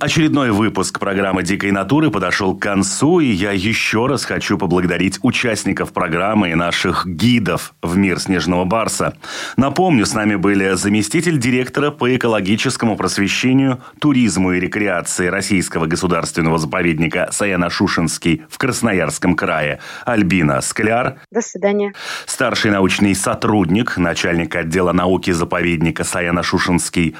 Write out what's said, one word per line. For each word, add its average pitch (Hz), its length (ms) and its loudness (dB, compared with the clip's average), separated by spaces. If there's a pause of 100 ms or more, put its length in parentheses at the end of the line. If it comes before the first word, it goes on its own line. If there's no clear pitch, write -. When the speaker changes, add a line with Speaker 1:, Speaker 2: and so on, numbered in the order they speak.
Speaker 1:
очередной 147 500 2
выпуск 98 480 0
программы 98 420 0
"Дикой 95 300 -2
натуры" 104 400 2
подошёл 95 420 0
к - 80 -8
концу, 107 600 2
и 143 60 2
я 101 260 0
ещё 110 540 0
раз 131 180 -2
хочу 95 320 -2
поблагодарить 90 640 0
участников 104 720 -2
программы 92 580 0
и 82 40 -2
наших 87 520 -2
гидов 92 720 0
в 87 140 -2
мир 98 240 2
снежного 90 460 0
барса. 90 500 -2 (400)
Напомню, 139 500 2
с - 80 -4
нами 107 220 0
были 95 380 2
заместитель 107 680 0
директора 127 520 0
по 127 220 0
экологическому 110 840 0
просвещению, 127 840 0 (200)
туризму 101 500 2
и 90 80 2
рекреации 90 680 -2
Российского 90 580 0
государственного 82 720 0
заповедника 82 720 0
Саяно-Шушенский 87 1200 0
в - 80 -18
Красноярском 95 760 0
крае 78 460 -2 (240)
Альбина 85 560 2
Скляр. 117 640 -2 (100)
Speaker 2:
До 220 80 -2
свидания. 202 540 -2 (320)
Speaker 1:
Старший 110 460 -2
научный 98 440 2
сотрудник, 107 800 0
начальник 85 600 0
отдела 85 340 0
науки 90 400 2
заповедника 85 720 0
Саяно-Шушенский 87 1160 0